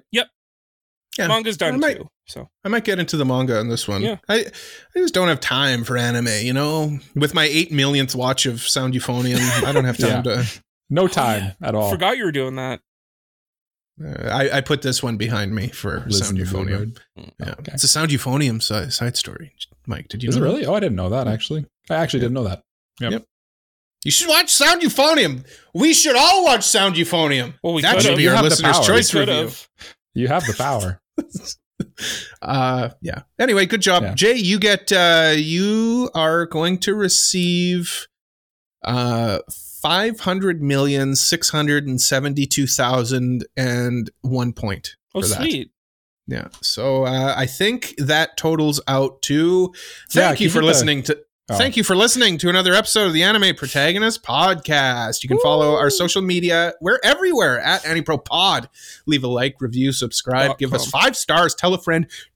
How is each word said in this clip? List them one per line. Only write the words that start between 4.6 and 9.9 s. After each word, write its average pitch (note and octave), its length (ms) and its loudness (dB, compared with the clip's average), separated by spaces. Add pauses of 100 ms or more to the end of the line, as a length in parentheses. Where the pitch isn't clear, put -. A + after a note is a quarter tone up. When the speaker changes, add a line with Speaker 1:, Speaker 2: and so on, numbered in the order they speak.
Speaker 2:
just F4+ 160 0
don't F#3 140 2
have D#3 120 0
time C3 440 0
for B2 120 -4
anime, A#2+ 300 0 (180)
you B2 80 -2
know? D3+ 460 -2 (160)
With D3 200 0
my D#3+ 100 2
eight D#3 260 0
millionth C#3 460 0
watch B2+ 300 0
of A#2 160 -4
Sound C3 320 -2
Euphonium, B2 440 -2 (260)
I C#3+ 80 0
don't C#3+ 120 2
have B2 140 -2